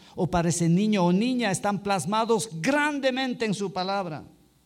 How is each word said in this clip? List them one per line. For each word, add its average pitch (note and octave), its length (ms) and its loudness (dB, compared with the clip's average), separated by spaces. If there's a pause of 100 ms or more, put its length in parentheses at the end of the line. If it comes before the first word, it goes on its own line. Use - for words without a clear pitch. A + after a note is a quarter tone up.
(160)
o F#3 120 0
para F3 220 2
ese E3+ 180 0
niño F#3+ 380 4
o F3 80 4
niña, A#3 360 0
están G3+ 320 -2
plasmados G3+ 680 0 (120)
grandemente C4+ 840 0
en G#3 80 0
su F#3+ 180 -4
palabra. F#3 520 -4 (420)